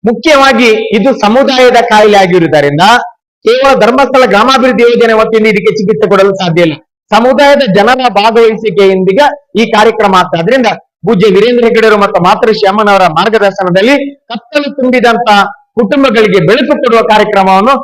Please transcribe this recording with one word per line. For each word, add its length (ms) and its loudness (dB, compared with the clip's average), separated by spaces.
ಮುಖ್ಯವಾಗಿ 640 0
ಇದು 180 0
ಸಮುದಾಯದ 600 0
ಕಾಯಿಲೆ 440 2
ಆಗಿರುವುದರಿಂದ 640 0
ಕೇವಲ 340 2
ಧರ್ಮಸ್ಥಳ 460 0
ಗ್ರಾಮಾಭಿವೃದ್ಧಿ 580 0
ಯೋಜನೆ 300 2
ವತಿಯಿಂದ 340 0
ಇದಕ್ಕೆ 240 0
ಚಿಕಿತ್ಸೆ 380 -2
ಕೊಡಲು 260 0
ಸಾಧ್ಯ 260 -2
ಇಲ್ಲ. 120 0
ಸಮುದಾಯದ 500 2
ಜನರ 340 0
ಭಾಗವಹಿಸಿಕೆಯೊಂದಿಗೆ 1160 0
ಈ 100 -2
ಕಾರ್ಯಕ್ರಮ 440 0
ಆಗ್ತದೆ. 260 -2
ಅದರಿಂದ 260 0
ಪೂಜ್ಯ 580 -2
ವೀರೇಂದ್ರ 280 0
ಹೆಗ್ಗಡೆಯವರು 380 0
ಮತ್ತು 220 -2
ಮಾತೃ 280 0
ಶ್ಯಾಮನವರ 560 0
ಮಾರ್ಗದರ್ಶನದಲ್ಲಿ 880 0
ಕತ್ತಲು 600 -8
ತುಂಬಿದಂತ 540 -2
ಕುಟುಂಬಗಳಿಗೆ 760 0
ಬೆಳಕು 300 0
ಕೊಡುವ 220 -2
ಕಾರ್ಯಕ್ರಮವನ್ನು 720 0